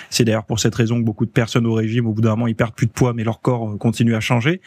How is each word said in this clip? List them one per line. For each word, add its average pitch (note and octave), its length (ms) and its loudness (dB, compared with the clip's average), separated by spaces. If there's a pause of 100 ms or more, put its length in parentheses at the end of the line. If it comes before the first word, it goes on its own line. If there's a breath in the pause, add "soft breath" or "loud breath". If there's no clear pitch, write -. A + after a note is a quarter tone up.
C'est - 140 0
d'ailleurs A2 220 0
pour A2 140 -2
cette A2+ 140 0
raison A#2 260 0
que A2+ 60 0
beaucoup G#2+ 220 0
de - 40 -20
personnes A#2 360 0
au A2+ 80 0
régime, A2+ 320 0
au A2 60 0
bout A2 80 -2
d'un A2+ 100 4
moment, A2+ 160 0
ils A2+ 80 -2
perdent A#2 180 -2
plus - 140 0
de - 40 -10
poids, B2 220 2
mais A#2 100 -6
leur A2 180 -4
corps, A2+ 320 -2
euh, G#2 40 -6
continue A#2 380 2
à A2 60 -2
changer. C3 460 0